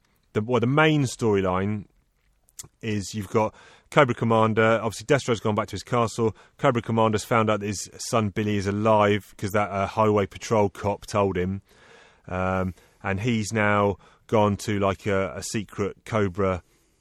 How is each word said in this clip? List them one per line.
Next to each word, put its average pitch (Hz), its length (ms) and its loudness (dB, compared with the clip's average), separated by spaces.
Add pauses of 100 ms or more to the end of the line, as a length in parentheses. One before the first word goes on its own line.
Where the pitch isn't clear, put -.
(340)
the, 107 80 -2
well, 120 180 0
the 117 60 2
main 151 380 4
storyline 101 800 0 (1000)
is 104 320 -6
you've 104 160 -8
got 110 240 0 (420)
Cobra 131 180 4
Commander, 113 680 2
obviously 110 240 -8
Destro's 131 340 0
gone 107 140 -2
back 104 140 -2
to - 40 -12
his 98 100 -10
castle. 117 540 -2 (220)
Cobra 120 240 0
Commander's 113 420 0
found 110 240 2
out 104 120 0
that 101 60 -8
his 104 300 -6
son 110 320 -2
Billy 104 300 -2
is 95 80 -2
alive 104 720 2
'cause 98 140 -6
that, 104 180 0
uh, 98 160 -2
highway 104 400 2
patrol 104 420 0
cop - 380 -6
told 98 300 0
him. 95 260 -4 (680)
Um, 92 460 -2 (280)
and 98 180 -4
he's 110 320 -2
now 104 440 2 (300)
gone 104 320 2
to, 104 200 -4
like, 98 280 0
a, 95 300 0
a 92 60 -12
secret 101 640 -6
Cobra, 95 580 -2 (380)